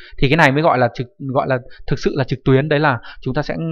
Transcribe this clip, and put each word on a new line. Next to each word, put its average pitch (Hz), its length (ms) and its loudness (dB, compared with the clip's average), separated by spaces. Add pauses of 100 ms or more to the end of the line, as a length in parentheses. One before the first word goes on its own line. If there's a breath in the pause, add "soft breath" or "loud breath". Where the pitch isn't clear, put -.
(180 loud breath)
Thì 139 120 2
cái 147 80 4
này 151 140 6
mới 143 100 0
gọi 156 160 2
là 123 160 2
trực, 123 140 -8 (260)
gọi 139 140 0
là 131 100 0 (300 loud breath)
thực 147 120 -2
sự - 160 0
là 139 80 0
trực - 220 -4
tuyến, 135 240 4
đấy 147 100 2
là 143 200 0 (220 loud breath)
chúng 131 120 -6
ta 151 80 -2
sẽ 170 140 -8 (160)